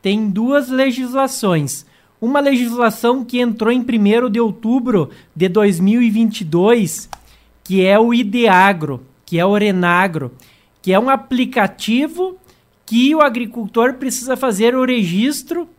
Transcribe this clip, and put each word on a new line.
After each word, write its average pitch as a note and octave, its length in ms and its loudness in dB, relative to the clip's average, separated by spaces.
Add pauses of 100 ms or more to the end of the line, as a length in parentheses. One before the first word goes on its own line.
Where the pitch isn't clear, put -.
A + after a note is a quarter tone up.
Tem G#3 280 -2
duas B3 380 0
legislações. B3+ 1200 -2 (300)
Uma C4+ 200 0
legislação A#3+ 840 0
que B3 140 -6
entrou A#3 340 -2
em B3+ 80 0
primeiro A#3 480 2
de G#3+ 100 -2
outubro A3+ 720 -2 (260)
de F#3 140 0
dois G3+ 300 2
mil G#3+ 240 2
e A3+ 80 4
vinte A3 300 0
e - 20 -6
dois, F3+ 680 0 (540)
que F#3 200 0
é F#3+ 140 4
o A#3 160 4
ideagro, G3 920 2 (220)
que E3 140 -2
é F3 60 2
o G3+ 120 2
Renagro, F3+ 760 0 (520)
que F#3 100 0
é G3 60 6
um B3 100 -2
aplicativo C4 1300 -2 (480)
que B3+ 300 2
o D#4 60 2
agricultor A#3+ 760 -2
precisa C4 420 -6
fazer A#3 380 0
o B3+ 100 0
registro B3+ 840 -2 (120)